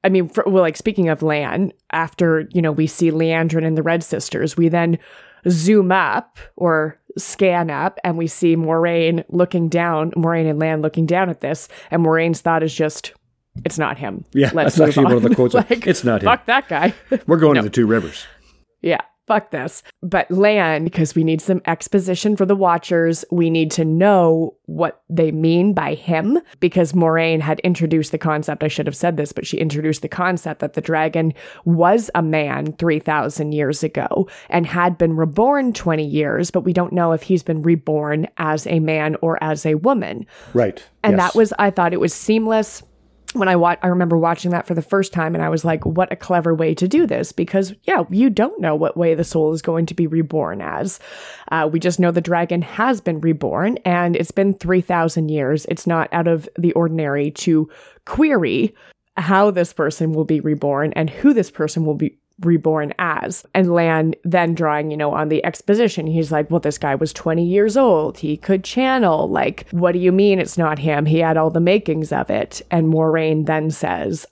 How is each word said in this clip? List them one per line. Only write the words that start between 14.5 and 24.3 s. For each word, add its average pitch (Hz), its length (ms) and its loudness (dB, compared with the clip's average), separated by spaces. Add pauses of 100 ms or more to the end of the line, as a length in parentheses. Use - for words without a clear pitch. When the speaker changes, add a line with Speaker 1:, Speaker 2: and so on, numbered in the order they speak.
Speaker 1:
Let's 147 220 0
Speaker 2:
that's 170 40 2
Speaker 1:
move 151 100 8
Speaker 2:
actually 139 160 4
one 123 80 4
of 120 100 4
the - 60 4
Speaker 1:
on." 240 60 4
<laughs> - 0 -
Speaker 2:
quotes. 123 180 2
Speaker 1:
Like, 240 340 0
Speaker 2:
"It's 180 160 0
not 110 200 0
him. - 40 2
Speaker 1:
fuck - 200 2
that 277 200 0
guy." 170 260 0 (160)
<laughs> - 180 -2
Speaker 2:
We're 165 100 4
going 151 180 6
to 123 60 2
Speaker 1:
No. 104 40 -2
Speaker 2:
the 107 40 -4
Two 117 160 2
Rivers. 104 400 -2 (560)
Speaker 1:
Yeah, 170 180 0 (280)
fuck 220 240 0
this. 147 300 -8 (200)
But 180 280 -2
Lan, 180 540 2
because 165 320 -2
we 160 80 2
need 160 160 0
some 185 260 0
exposition 185 680 -2
for 196 100 0
the 202 120 2
Watchers, 170 760 0
we 170 180 2
need 160 220 0
to 165 140 0
know 165 800 2